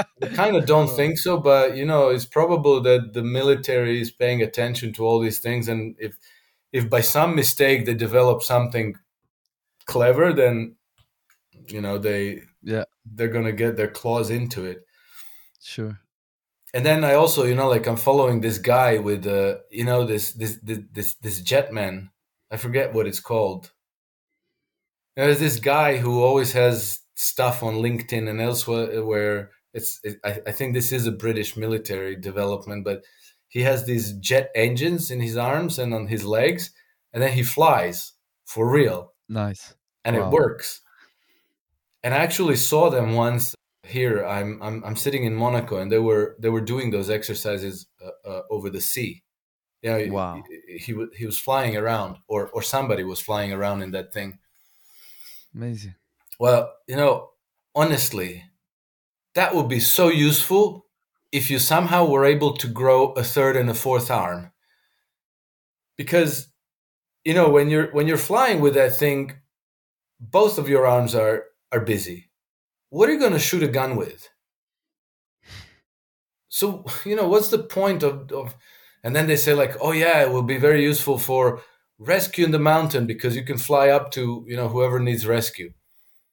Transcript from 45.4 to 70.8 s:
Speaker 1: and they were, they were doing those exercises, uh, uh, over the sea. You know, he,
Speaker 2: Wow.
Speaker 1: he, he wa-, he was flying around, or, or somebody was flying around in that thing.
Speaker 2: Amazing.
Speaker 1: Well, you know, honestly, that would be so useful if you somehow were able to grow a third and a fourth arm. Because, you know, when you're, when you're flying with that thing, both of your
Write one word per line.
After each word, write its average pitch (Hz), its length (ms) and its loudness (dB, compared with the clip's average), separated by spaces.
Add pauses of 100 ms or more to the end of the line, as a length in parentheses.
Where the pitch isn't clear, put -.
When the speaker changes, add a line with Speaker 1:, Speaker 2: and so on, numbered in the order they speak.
Speaker 1:
and 95 120 -6
they 110 80 4
were, 110 400 0
they 113 120 -2
were 113 100 0
doing 120 300 -4
those 101 200 -4
exercises, 101 760 -6 (180)
uh, 95 240 -18
uh, 92 220 -12
over 101 200 -6
the 92 100 -10
sea. 101 420 -6 (600)
You 113 80 -4
know, 110 80 0
he, 107 120 -4
Speaker 2:
Wow. 95 400 -8 (160)
Speaker 1:
he, 87 120 -18
he 113 160 -10
wa-, 110 120 -8 (100)
he 113 100 -10
was 107 120 -8
flying 131 380 -2
around, 104 420 -4 (100)
or, 104 220 -6
or 110 120 -8
somebody 117 420 -4
was 92 160 -8
flying 104 320 -6
around 98 300 -4
in 92 100 -10
that 95 200 -10
thing. 98 280 -12 (1120)
Speaker 2:
Amazing. 110 400 -10 (440)
Speaker 1:
Well, 120 340 4 (140)
you 127 100 -8
know, 143 360 2 (420)
honestly, 110 720 -2 (920)
that 175 200 2
would 143 140 0
be 120 120 0
so - 280 4
useful 170 800 2 (460)
if 131 180 -2
you 135 100 0
somehow 170 460 2
were 139 200 4
able 147 320 2
to 120 100 -6
grow 131 440 4
a 120 120 -4
third 135 320 0
and 120 140 0
a 113 40 -4
fourth 123 360 -2
arm. 87 420 -4 (1400)
Because, 151 520 0 (760)
you 160 100 0
know, 170 160 6
when 147 200 6
you're, 151 220 2
when 147 160 2
you're 160 100 0
flying 214 420 2
with 143 140 4
that 131 220 4
thing, 139 380 -2 (840)
both 196 380 2
of 139 100 -4
your 131 180 4